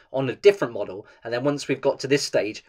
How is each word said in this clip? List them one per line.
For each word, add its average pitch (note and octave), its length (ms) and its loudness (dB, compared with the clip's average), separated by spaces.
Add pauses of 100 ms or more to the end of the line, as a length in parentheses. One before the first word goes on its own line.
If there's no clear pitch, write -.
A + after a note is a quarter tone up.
(120)
on C3 160 -2
a A2 80 -4
different D#3 380 4
model, G2 320 -8 (180)
and A#2 80 -8
then B2 120 -2
once C#3+ 240 -2
we've C3 120 -2
got C3+ 200 0
to - 60 -6
this C#3+ 160 2
stage, G#2+ 460 -2